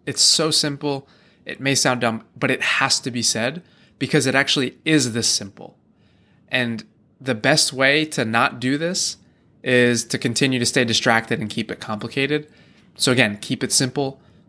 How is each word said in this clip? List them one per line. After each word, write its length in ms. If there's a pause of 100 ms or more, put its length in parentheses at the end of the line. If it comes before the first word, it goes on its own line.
it's 160
so 300
simple. 560 (380)
It 160
may 140
sound 260
dumb, 240 (100)
but 160
it 100
has 400
to 100
be 100
said 420 (360)
because 260
it 100
actually 480
is 300
this 160
simple. 480 (720)
And 340 (380)
the 140
best 360
way 340
to 200
not 340
do 180
this 400 (460)
is 420
to 120
continue 420
to 60
stay 180
distracted 560
and 100
keep 220
it 80
complicated. 680 (480)
So 160
again, 260
keep 260
it 80
simple. 500 (280)